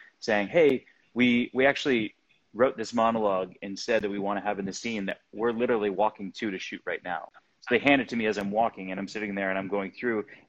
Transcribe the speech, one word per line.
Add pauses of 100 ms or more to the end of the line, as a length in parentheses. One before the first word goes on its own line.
(200)
saying,
"Hey, (300)
we,
we
actually (380)
wrote
this
monologue
and
said
that
we
wanna
have
in
the
scene
that (120)
we're
literally
walking
to,
to
shoot
right
now." (320)
So
they
hand
it
to
me
as
I'm
walking,
and
I'm
sitting
there
and
I'm
going
through, (220)